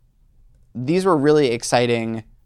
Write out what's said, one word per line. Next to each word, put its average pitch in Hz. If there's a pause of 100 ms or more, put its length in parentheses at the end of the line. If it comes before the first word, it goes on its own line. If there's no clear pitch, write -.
(720)
These 151
were 185
really 147
exciting 117 (220)